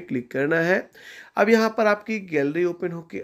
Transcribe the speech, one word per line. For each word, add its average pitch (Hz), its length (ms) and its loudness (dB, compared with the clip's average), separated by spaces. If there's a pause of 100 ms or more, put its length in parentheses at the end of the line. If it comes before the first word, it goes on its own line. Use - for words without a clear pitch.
क्लिक 123 240 -6
करना 147 280 -2
है। 180 300 0 (480)
अब 208 120 4
यहाँ 220 280 4
पर 220 100 4
आपकी 208 340 -2
गैलरी 156 440 -2
ओपन 175 260 -4
होके 165 320 -12